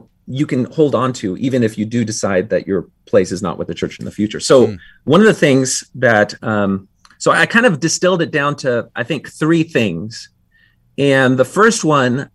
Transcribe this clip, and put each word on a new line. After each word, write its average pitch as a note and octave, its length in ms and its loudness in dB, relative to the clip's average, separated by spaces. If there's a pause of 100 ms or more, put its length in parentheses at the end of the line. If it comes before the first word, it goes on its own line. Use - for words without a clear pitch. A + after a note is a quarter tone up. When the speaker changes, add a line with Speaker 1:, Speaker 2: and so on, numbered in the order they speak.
(260)
Speaker 1:
you C3 200 -4
can B2+ 180 -2
hold C#3+ 320 0
on B2+ 160 -2
to, F#2+ 240 -6
even A#2+ 260 -2
if A2 160 -2
you G#2+ 60 -4
do A#2 200 -2
decide G2+ 440 -2
that - 180 -2
your F#2 220 -4 (180)
place F#2+ 240 2
is F2+ 120 -6
not F2+ 160 -6
with F2 100 -8
the F2 60 -10
church - 260 -8
in A#1 40 -10
the A#1+ 60 -10
future. G#2 300 -4
So - 260 6
Speaker 2:
Hmm. A2 80 -8 (300)
Speaker 1:
one D#3 160 4
of A3 60 6
the G3+ 80 4
things C3 600 0
that, A2+ 480 2
um, G2 460 -2 (300)
so - 120 0
I D#3+ 160 2
kind A3+ 200 2
of F3 120 2
distilled E3+ 420 0
it D#3 120 -2
down C#3+ 240 0
to, B2 400 -4
I A#2+ 60 -4
think, C#3 280 -6
three E3 320 2
things. A2 680 -4 (680)
And C3+ 400 4
the B2+ 60 2
first G#3 400 0
one, C3+ 500 0